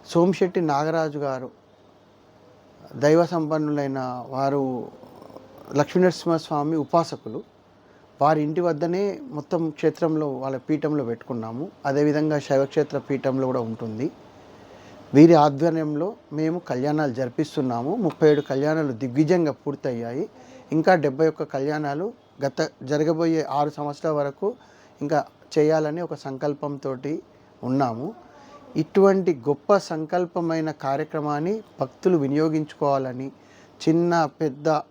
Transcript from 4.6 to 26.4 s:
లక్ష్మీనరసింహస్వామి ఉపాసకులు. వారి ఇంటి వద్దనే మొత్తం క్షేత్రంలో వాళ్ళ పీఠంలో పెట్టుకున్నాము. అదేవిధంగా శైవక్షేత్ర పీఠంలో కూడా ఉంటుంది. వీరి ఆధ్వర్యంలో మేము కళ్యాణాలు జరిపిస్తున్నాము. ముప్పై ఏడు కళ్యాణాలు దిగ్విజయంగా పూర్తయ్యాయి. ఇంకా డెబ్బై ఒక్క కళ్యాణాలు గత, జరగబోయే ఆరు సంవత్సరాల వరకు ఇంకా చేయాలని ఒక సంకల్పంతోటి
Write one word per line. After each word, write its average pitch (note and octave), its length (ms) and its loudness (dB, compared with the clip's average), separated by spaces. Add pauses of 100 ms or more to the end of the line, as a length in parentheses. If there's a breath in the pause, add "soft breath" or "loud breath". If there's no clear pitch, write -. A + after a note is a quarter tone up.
లక్ష్మీనరసింహస్వామి D#3+ 1000 0
ఉపాసకులు. C#3 680 -2 (800 soft breath)
వారి D3+ 200 4
ఇంటి D3+ 200 -2
వద్దనే F3 600 -2
మొత్తం E3 480 -4
క్షేత్రంలో D#3 580 0 (100)
వాళ్ళ C3+ 200 -6
పీఠంలో D3 480 -2
పెట్టుకున్నాము. A#2 680 -8 (140)
అదేవిధంగా D3 540 2
శైవక్షేత్ర C#3+ 580 0
పీఠంలో C3+ 500 -2
కూడా B2+ 120 -2
ఉంటుంది. A2+ 520 -6 (1040 loud breath)
వీరి D#3+ 200 12
ఆధ్వర్యంలో D#3 800 2 (200)
మేము D#3+ 260 -2
కళ్యాణాలు D3 540 -2
జరిపిస్తున్నాము. C3 840 -4
ముప్పై E3 340 2
ఏడు D3 120 4
కళ్యాణాలు D3 500 -2
దిగ్విజయంగా C#3+ 600 0
పూర్తయ్యాయి. C3 760 -6 (420 loud breath)
ఇంకా D#3+ 240 4
డెబ్బై D3 320 2
ఒక్క D#3 160 -2
కళ్యాణాలు D3+ 680 -4 (340)
గత, D#3 220 -2 (140)
జరగబోయే D#3 680 0
ఆరు D3 200 0
సంవత్సరాల D3 460 -6
వరకు D3 380 -4 (480 loud breath)
ఇంకా C#3+ 240 0 (320)
చేయాలని D#3 440 2
ఒక D#3+ 120 -8
సంకల్పంతోటి C#3+ 1120 -6 (400 soft breath)